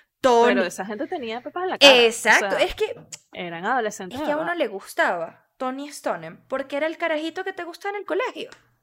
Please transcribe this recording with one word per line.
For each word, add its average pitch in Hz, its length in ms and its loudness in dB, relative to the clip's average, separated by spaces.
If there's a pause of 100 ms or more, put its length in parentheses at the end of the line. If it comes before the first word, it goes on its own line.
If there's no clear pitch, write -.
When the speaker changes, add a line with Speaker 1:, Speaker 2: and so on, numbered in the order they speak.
(220)
Speaker 1:
Tony. 240 340 6
Speaker 2:
Pero 190 100 4
esa 185 200 -6
gente 214 220 -6
tenía 247 340 -8
pepas 359 220 -8
en 381 60 -2
la 254 80 -4
cara, 277 160 10
o 254 80 8
Speaker 1:
Exacto, 220 560 4
Speaker 2:
sea, 285 80 2
Speaker 1:
es - 100 -2
que - 200 -4 (380)
Speaker 2:
eran 170 320 -8
adolescentes 208 500 -2
Speaker 1:
es 277 60 -8
Speaker 2:
de 311 40 -6
Speaker 1:
que 294 60 0
a 294 60 -2
uno 320 80 -4
Speaker 2:
verdad. 349 120 -4
Speaker 1:
le 285 100 0
gustaba 196 800 -4 (120)
Tony 269 340 -8
Stonem, 170 560 -8
porque 277 300 -6
era 302 100 -2
el 320 100 -8
carajito 330 460 -4
que 381 100 -8
te 359 100 -12
gustaba 339 320 -8
en 403 60 -8
el - 60 -14
colegio, 370 420 -4 (340)